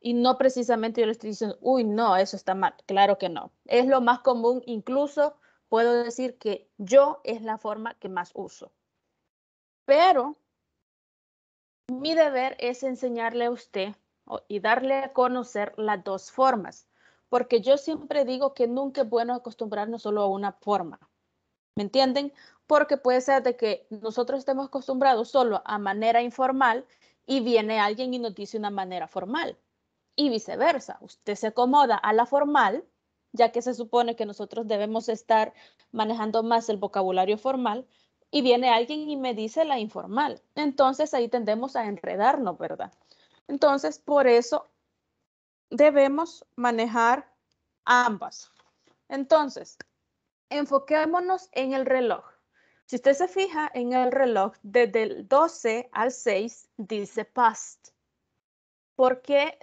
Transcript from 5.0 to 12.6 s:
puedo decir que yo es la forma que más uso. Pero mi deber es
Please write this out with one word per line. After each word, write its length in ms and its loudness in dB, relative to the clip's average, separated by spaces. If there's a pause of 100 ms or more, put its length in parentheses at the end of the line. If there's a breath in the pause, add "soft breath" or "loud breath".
puedo 360 2
decir 340 -6
que 400 -6
yo 460 4
es 180 -6
la 160 -8
forma 400 -10
que 100 -12
más 260 -8
uso. 380 -16 (1120)
Pero 520 4 (1500)
mi 260 -4
deber 440 0
es 240 -6